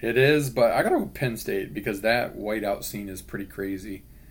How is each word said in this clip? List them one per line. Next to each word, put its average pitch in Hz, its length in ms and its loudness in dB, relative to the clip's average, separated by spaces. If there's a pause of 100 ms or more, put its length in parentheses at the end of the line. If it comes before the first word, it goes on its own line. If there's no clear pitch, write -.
It 117 160 0
is, 139 340 6
but 117 220 6
I 139 100 4
gotta 277 160 4
go 214 80 0
Penn 117 300 -4
State 101 380 -4
because 101 260 -4
that 117 360 2
whiteout 104 480 -4
scene 101 240 -8
is 95 140 -12
pretty 101 240 -8
crazy. 98 560 -6 (280)